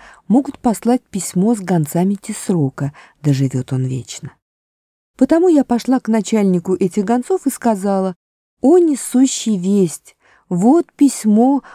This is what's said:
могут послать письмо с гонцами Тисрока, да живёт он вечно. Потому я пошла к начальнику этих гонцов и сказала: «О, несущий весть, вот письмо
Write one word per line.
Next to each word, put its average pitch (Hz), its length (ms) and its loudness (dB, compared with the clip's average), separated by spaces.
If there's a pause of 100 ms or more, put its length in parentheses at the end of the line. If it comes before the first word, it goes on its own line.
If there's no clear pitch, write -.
(260)
могут 262 320 0
послать 240 440 -2
письмо 196 520 -2
с 208 60 -4
гонцами 175 540 -2
Тисрока, 147 800 -4 (300)
да 147 100 0
живёт 131 400 -2
он 131 120 -2
вечно. 131 480 -10 (840)
Потому 330 320 2
я 294 160 4
пошла 247 340 -2
к - 100 -6
начальнику 196 680 0
этих 190 300 -2
гонцов 247 420 -2
и 269 40 0
сказала: 190 640 -2 (460)
«О, 302 160 4
несущий 262 800 0
весть, 185 580 -2 (360)
вот 233 420 2
письмо 254 680 2 (120)